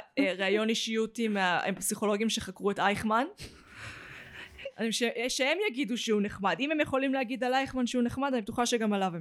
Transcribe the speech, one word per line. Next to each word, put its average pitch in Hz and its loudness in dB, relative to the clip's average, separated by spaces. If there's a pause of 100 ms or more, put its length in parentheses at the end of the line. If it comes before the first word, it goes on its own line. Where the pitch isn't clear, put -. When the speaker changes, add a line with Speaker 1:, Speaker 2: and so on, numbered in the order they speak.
(200)
Speaker 1:
אה, 285 2
Speaker 2:
<laughs> 180 -6
Speaker 1:
ראיון 208 2
אישיות 220 0
עם 220 0
ה-, 180 4
עם 196 0
הפסיכולוגים 208 0
שחקרו 190 -2
את 196 -2
אייכמן. 214 2 (1500)
אני 220 0
ש-, 220 0 (260)
שהם 277 2 (120)
יגידו 240 -2
שהוא 208 2
נחמד. 202 0
אם 285 0
הם 311 2
יכולים 269 2
להגיד 254 -2
על 254 2
אייכמן 262 0
שהוא 247 0
נחמד, 262 -2
אני 240 0
בטוחה 240 -2
שגם 226 2
עליו 190 0